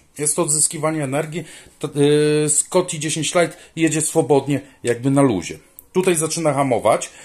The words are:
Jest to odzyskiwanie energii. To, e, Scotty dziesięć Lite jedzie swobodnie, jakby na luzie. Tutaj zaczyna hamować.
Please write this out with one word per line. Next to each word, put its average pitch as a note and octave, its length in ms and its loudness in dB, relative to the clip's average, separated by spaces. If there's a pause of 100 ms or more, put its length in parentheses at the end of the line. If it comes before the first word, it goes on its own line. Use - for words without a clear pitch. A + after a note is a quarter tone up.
(180)
Jest D3 180 -2
to F3 60 0
odzyskiwanie D#3 640 -2
energii. D#3 400 -4 (340)
To, D3 100 -6 (560)
e, D3+ 40 -2
Scotty F3+ 500 0
dziesięć D#3 360 -4
Lite E3+ 180 2 (240)
jedzie D#3 260 0
swobodnie, C#3 580 2 (220)
jakby A#2+ 280 -2
na C#3 120 4
luzie. F#2 360 0 (340)
Tutaj F#3 240 2
zaczyna D#3 360 -2
hamować. B2+ 580 0 (140)